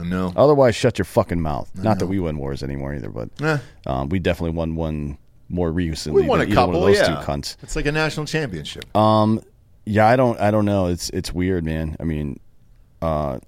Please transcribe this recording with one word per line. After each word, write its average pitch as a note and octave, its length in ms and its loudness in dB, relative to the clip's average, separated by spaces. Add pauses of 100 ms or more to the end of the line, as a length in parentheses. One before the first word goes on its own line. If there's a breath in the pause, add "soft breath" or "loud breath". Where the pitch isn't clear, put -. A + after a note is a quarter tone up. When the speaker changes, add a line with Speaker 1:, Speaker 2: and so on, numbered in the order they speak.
Speaker 1:
I E2+ 40 -10
know. F2+ 300 -4
Speaker 2:
Otherwise, C3+ 400 6
shut - 220 0
your F#2+ 80 0
fucking F2+ 380 0
mouth. D2 360 -4
Speaker 1:
I F#2 40 -10
Speaker 2:
Not G#2 160 0
that F#2+ 80 0
Speaker 1:
know. F2 40 -4
Speaker 2:
we G2 100 -2
win D#2+ 180 -4
wars C#2 240 -8
anymore C#2 320 -6
either, A1 160 -8
but A1 180 -10 (140)
Speaker 1:
Eh. D3+ 160 0 (280 loud breath)
Speaker 2:
um, C2+ 220 -4
we F#2+ 100 -2
definitely E2 380 -2
won E2 200 -4
one D2+ 420 -6 (320)
more F2 200 0
recently D#2+ 520 0
Speaker 1:
We - 60 0
won - 100 2
Speaker 2:
than - 100 0
Speaker 1:
a - 40 0
Speaker 2:
either - 100 6
one - 80 2
of - 40 -2
Speaker 1:
couple, - 120 2
Speaker 2:
those G3+ 100 6
Speaker 1:
yeah. A2 240 2
Speaker 2:
two - 100 -6
cunts. C#2+ 320 -6
Speaker 1:
It's - 140 -8
like D3+ 80 -4
a C#3+ 80 0
national D#3 320 -2
championship. A#2 720 -6
Speaker 2:
Um, G#2+ 460 4 (420)
yeah, G#2+ 240 4
I B2 80 6
don't, B2 240 2
I G2+ 100 4
don't G#2+ 140 2
know. G2+ 220 2
It's, F2 240 -4
it's F2+ 240 -6
weird, F2+ 320 0
man. D#2+ 340 -4
I - 40 -8
mean, D2+ 360 -4 (600)
uh, D2+ 460 -2